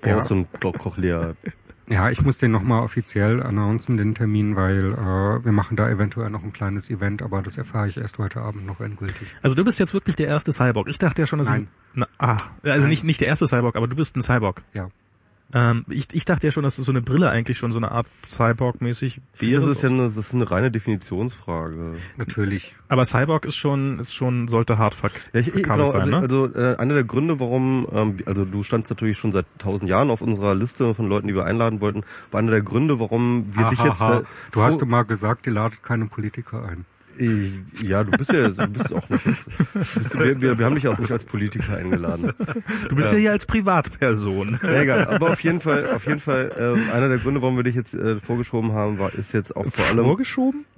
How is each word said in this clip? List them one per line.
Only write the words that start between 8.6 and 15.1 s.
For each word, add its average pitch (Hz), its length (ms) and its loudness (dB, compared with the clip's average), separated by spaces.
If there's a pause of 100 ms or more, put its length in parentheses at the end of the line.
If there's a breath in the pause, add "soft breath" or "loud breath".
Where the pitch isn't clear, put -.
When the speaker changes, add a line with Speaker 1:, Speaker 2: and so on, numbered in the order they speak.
Speaker 2:
noch 95 140 -10
endgültig. 104 480 -8 (140)
Speaker 3:
Also 135 140 2
du 165 80 4
bist 226 160 2
jetzt 185 140 2
wirklich - 220 -2
der 151 120 0
erste 147 260 0
Cyborg. 113 340 2
Ich 147 120 -8
dachte 165 220 2
ja 156 40 2
schon, 151 140 -2
dass 135 100 0
Speaker 2:
Nein. 113 140 2 (300)
Speaker 3:
ich, - 40 -4
na, 123 100 0 (120)
ah, 120 180 2 (260)
also 143 180 4
Speaker 2:
Nein. 139 80 6
Speaker 3:
nicht, 156 160 2
nicht 160 160 2
der - 60 2
erste 151 200 2
Cyborg, 120 280 2
aber 117 120 0
du 123 80 -4
bist 156 200 -2
ein 131 60 -2
Cyborg. 110 400 0 (120)
Speaker 2:
Ja. 95 160 -8 (640)